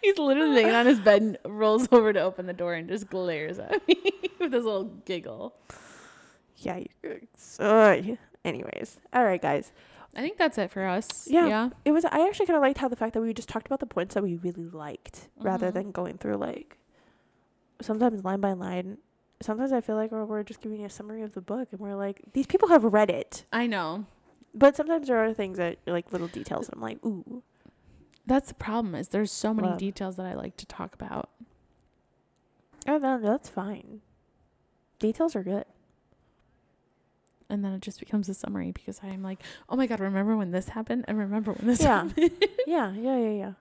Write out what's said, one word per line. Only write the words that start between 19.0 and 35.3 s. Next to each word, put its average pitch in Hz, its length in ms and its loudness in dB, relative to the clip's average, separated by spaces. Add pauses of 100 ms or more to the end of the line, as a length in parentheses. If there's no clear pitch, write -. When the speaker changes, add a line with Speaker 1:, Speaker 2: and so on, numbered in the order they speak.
Speaker 2:
Sometimes 247 320 -2
I 247 80 2
feel 220 160 -4
like 220 140 -2
we're, 220 140 -6
we're 214 180 -4
just 208 180 -12
giving 214 200 -8
you 208 60 -10
a 196 40 -12
summary 214 320 -12
of 214 120 -10
the 190 60 -8
book, 226 320 -6
and 196 80 -14
we're 202 160 -8
like, 196 240 -6 (120)
"These 277 140 0
people 392 220 4
have 302 160 8
read 214 260 6
it." - 420 -6
Speaker 1:
I 240 140 0
know. 196 400 -4 (480)
Speaker 2:
But 277 220 8
sometimes 302 320 -2
there 240 160 2
are 226 100 0
things 196 240 -4
that, 170 280 -4
like, 170 260 -4
little 170 160 -4
details, - 400 -8
and - 80 -14
I'm 226 60 -12
like, - 220 -12
"Ooh." 226 380 -8 (840)
Speaker 1:
That's 262 240 2
the - 60 -14
problem, 214 400 -4
is 143 140 -6
there's 202 240 -2
so 214 200 -2
many 214 180 0
Speaker 2:
Love. 175 80 -2
Speaker 1:
details 190 360 -6
that 185 120 -8
I 180 80 -8
like - 240 -10
to - 80 -16
talk - 280 -10
about. - 340 -10 (1600)
Speaker 2:
Oh, 294 120 0
no, 262 200 0
that's 226 300 -2
fine. 208 520 -10 (1000)
Details 311 340 0